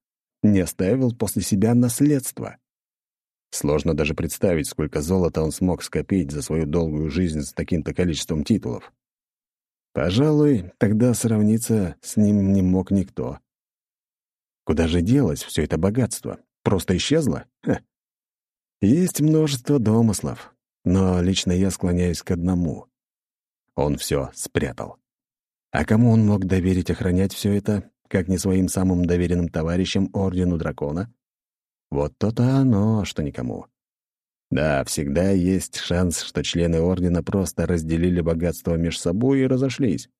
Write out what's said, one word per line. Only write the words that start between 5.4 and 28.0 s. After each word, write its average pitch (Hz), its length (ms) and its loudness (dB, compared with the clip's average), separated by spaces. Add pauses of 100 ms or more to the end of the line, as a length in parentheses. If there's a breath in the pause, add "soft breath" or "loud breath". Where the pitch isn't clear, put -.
он 78 80 -2
смог 90 320 -2
скопить 78 480 -2
за 73 100 -6
свою 78 240 -2
долгую 78 440 -2
жизнь 78 320 0
с 71 120 -10
таким-то 80 400 -4
количеством 80 520 -2
титулов. - 480 -2 (1000)
Пожалуй, 131 840 2
тогда 113 360 2
сравниться 107 880 0
с - 140 -14
ним 104 380 4
не 98 80 4
мог 92 300 2
никто. 76 480 -2 (1200)
Куда 80 240 0
же 87 140 2
делось 104 420 2
всё - 200 -2
это 76 140 -2
богатство? 101 640 -2 (240)
Просто 95 320 2
исчезло? 131 500 0 (160)
Ха. - 200 -2 (1000)
Есть 156 380 2
множество 147 600 2
домыслов, 107 760 0 (300)
но 92 360 2
лично 92 300 0
я 92 200 0
склоняюсь 87 520 -2
к - 80 -6
одному. 90 560 -2 (880)
Он 71 220 0
всё 67 360 -4
спрятал. - 640 -6 (720)
А - 120 -2
кому 113 280 4
он 113 140 4
мог 104 200 2
доверить 90 440 0
охранять 92 440 0
всё - 180 -2
это, 101 400 -2 (160)